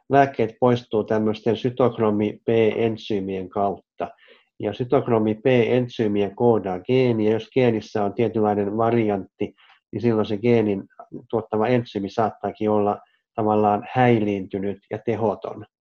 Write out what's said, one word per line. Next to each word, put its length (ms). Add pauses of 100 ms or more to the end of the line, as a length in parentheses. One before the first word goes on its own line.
Lääkkeet 520
poistuu 440
tämmöisten 500
cytokromi-P-entsyymien 1900
kautta. 640 (480)
Ja 140
cytokromi-P-entsyymiä 1600
koodaa 500
geeni, 460
ja 60
jos 200
geenissä 520
on 100
tietynlainen 600
variantti, 800 (380)
niin 80
silloin 260
se 100
geenin 480 (460)
tuottama 380
entsyymi 420
saattaakin 600
olla 300 (340)
tavallaan 580
häiliintynyt 840 (120)
ja 80
tehoton. 680 (160)